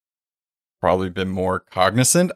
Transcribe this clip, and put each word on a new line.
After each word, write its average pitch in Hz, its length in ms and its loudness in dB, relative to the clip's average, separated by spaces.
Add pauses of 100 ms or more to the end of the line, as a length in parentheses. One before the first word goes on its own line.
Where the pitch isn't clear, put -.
(840)
probably 92 260 2
been 92 220 -4
more 95 280 -2
cognizant, 123 760 0